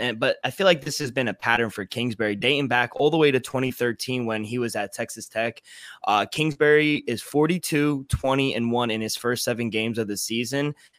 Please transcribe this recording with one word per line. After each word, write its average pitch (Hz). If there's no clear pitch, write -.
And, 117
but 131
I -
feel -
like 175
this -
has 139
been 127
a 98
pattern 117
for 101
Kingsbury, 110
dating 135
back 123
all 147
the 165
way 151
to 131
twenty 131
thirteen 123
when 110
he 120
was 117
at 101
Texas 110
Tech. 110
Uh, 104
Kingsbury 151
is 117
forty-two, 147
twenty 135
and 117
one 120
in 110
his 110
first 120
seven 117
games 110
of 110
the 101
season, 131